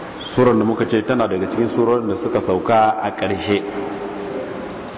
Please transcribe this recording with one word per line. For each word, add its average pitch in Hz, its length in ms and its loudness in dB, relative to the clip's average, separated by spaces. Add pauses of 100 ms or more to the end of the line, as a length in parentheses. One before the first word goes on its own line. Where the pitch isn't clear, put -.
(340)
Surar 123 200 6
da 107 100 4
muka 110 220 2
ce 110 200 2
tana 120 220 2
daga 95 220 -2
cikin 117 240 0
surorin 117 340 2
da 95 100 0
suka 104 240 -2
sauka 107 600 4
a 104 160 -2
ƙarshe. 98 440 0 (1400)